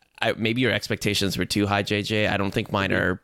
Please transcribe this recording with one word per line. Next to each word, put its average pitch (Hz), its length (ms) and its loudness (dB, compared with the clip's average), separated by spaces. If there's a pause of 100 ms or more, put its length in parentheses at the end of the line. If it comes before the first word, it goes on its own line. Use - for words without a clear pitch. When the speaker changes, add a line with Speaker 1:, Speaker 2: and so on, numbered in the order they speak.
(200)
Speaker 1:
I, 110 120 2
maybe 113 280 0
your 120 120 4
expectations 101 680 0
were 98 60 0
too 104 240 0
high, 101 140 2
J 104 200 0
J. 107 240 0
I 104 100 0
don't 98 140 -2
think 110 220 -4
mine 98 180 0
Speaker 2:
Mm-hmm. 95 100 2
Speaker 1:
are, 92 240 0